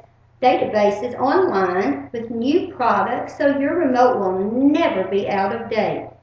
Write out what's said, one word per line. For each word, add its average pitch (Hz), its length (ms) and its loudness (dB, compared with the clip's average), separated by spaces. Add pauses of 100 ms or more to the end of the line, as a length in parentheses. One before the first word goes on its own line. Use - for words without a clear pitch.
(420)
databases 220 800 0
online 262 920 0
with 226 180 -8
new 285 440 0
products, 226 640 -2
so 277 200 2
your 302 180 0
remote 247 420 2
will 190 320 -2
never 262 580 2
be 202 200 0
out 202 260 -2
of - 160 -8
date. 202 380 -2 (140)